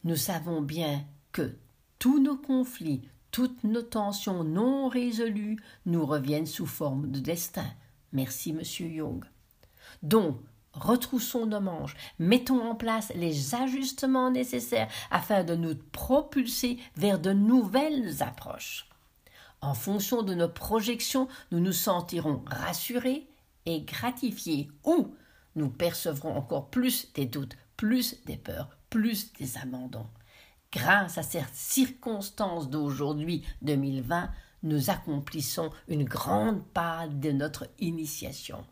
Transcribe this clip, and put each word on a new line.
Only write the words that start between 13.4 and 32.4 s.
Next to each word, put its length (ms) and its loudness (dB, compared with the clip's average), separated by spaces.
ajustements 760 2
nécessaires 580 0
afin 340 2
de 100 0
nous 220 0
propulser 1000 0
vers 220 4
de 140 2
nouvelles 920 4
approches. 680 -8
En 140 -2
fonction 480 0
de 120 0
nos 140 2
projections, 800 0
nous 100 2
nous 120 4
sentirons 720 0
rassurés 840 -2
et 160 -2
gratifiés, 880 -4
ou 300 4
nous 120 2
percevrons 680 -2
encore 360 -4
plus 420 0
des 140 -2
doutes, 300 -8
plus 480 0
des 140 -8
peurs, 320 -8
plus 460 0
des 240 -8
abandons. 480 -8
Grâce 460 4
à 40 -4
cette 320 -4
circonstance 1160 0